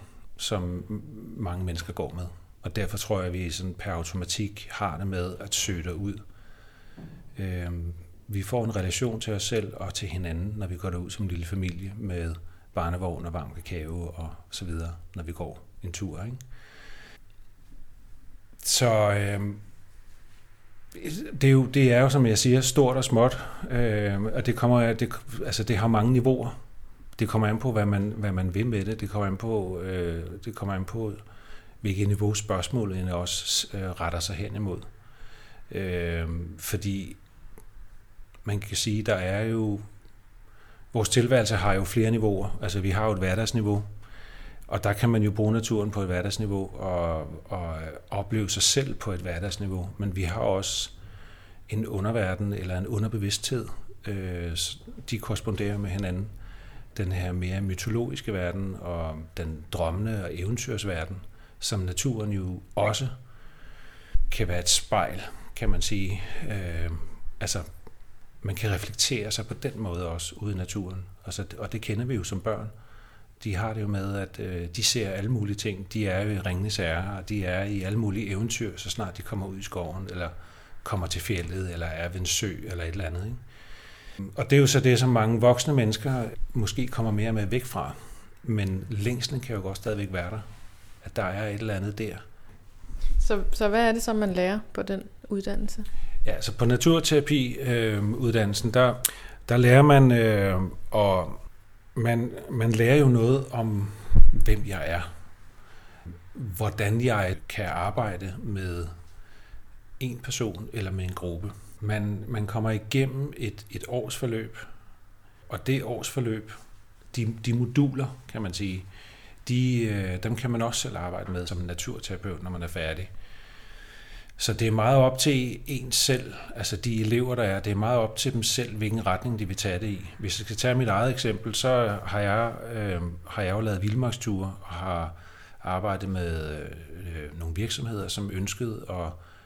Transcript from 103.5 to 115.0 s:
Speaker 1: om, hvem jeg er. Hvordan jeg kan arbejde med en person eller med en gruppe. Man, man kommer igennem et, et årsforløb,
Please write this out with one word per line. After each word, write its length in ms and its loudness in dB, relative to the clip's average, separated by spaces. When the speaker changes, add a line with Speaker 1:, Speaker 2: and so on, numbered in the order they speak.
Speaker 1:
om, 400 0
hvem 340 10
jeg 180 -4
er. 280 -2
Hvordan 680 0
jeg 360 2
kan 160 -4
arbejde 800 -2
med 440 -4
en 200 -6
person 540 -6
eller 180 -4
med 120 -4
en 100 -4
gruppe. 380 -6
Man, 480 -2
man 200 -2
kommer 220 -2
igennem 680 0
et, 320 -8
et 180 -8
årsforløb, 680 -4